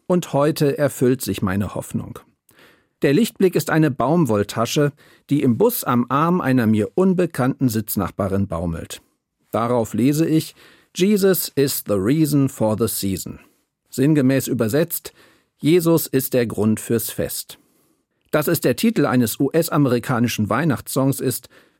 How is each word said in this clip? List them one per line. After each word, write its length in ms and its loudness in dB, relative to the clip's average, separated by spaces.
Und 240 0
heute 460 2
erfüllt 440 0
sich 200 -6
meine 340 -2
Hoffnung. 420 -8
Der 100 4
Lichtblick 420 2
ist 160 -2
eine 220 4
Baumwolltasche, 1000 0
die 140 0
im 140 2
Bus 260 0
am 240 0
Arm 320 2
einer 260 2
mir 300 2
unbekannten 720 0
Sitznachbarin 800 -2
baumelt. 520 -8
Darauf 420 -2
lese 320 2
ich: 300 -2
„Jesus 640 2
is 320 0
the 80 -2
reason 540 2
for 280 -2
the 120 0
season.“ 500 -6
Sinngemäß 580 2
übersetzt: 640 -2
„Jesus 520 2
ist 260 -2
der 140 2
Grund 320 0
fürs 300 -2
Fest.“ 500 -8
Dass 160 0
es 120 0
der 140 2
Titel 320 0
eines 320 0
U-S-amerikanischen 1120 0
Weihnachtssongs 680 -2
ist, 280 -4